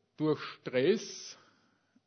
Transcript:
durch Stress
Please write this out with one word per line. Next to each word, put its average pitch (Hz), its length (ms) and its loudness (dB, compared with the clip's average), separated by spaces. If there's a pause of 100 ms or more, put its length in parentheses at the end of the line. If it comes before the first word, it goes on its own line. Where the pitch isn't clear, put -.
(160)
durch 151 240 0
Stress - 960 -2 (680)